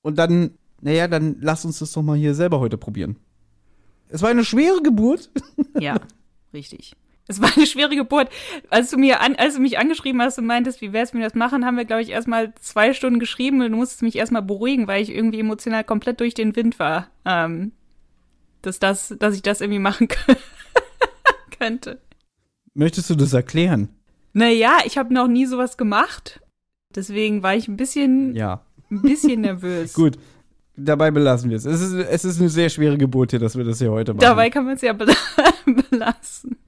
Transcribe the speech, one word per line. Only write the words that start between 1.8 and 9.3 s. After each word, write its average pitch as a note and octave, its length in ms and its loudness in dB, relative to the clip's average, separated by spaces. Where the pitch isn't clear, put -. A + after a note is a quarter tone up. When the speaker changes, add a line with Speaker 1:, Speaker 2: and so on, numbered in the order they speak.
Speaker 1:
doch D#3+ 80 -4
mal D3+ 160 0
hier D3 180 0
selber E3 240 0
heute A2+ 180 -2
probieren. G2+ 380 -8
Es D#3+ 140 -8
war A3 60 2
eine A#3+ 140 4
schwere D#4+ 380 2
Geburt. B3 540 2
<laughs> - 440 -4
Speaker 2:
Ja, D3 160 -2
richtig. - 380 -18
Es G3 140 -6
war - 140 4
eine D4 100 8
schwere C#4+ 300 0
Geburt. C#4 320 2
Als A#3+ 220 2
du C#4+ 60 -2
mir C4+ 240 4
an-, C4 160 2